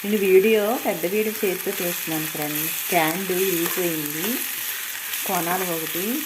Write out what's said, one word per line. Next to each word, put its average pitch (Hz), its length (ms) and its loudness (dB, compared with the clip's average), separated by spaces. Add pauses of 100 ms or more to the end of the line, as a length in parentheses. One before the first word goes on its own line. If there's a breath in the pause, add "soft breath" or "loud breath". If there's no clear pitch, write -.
నేను 208 140 0
వీడియో, 202 680 6
పెద్ద 175 200 -2
వీడియో 214 360 0
చేతితో 185 300 -2
తీస్తున్నాను 170 540 -4
ఫ్రెండ్స్. 151 600 -4
స్టాండ్ 180 460 2
విరిగిపోయింది, 175 1040 0 (880)
కొనాలి 180 480 0
ఒకటి. 180 500 -4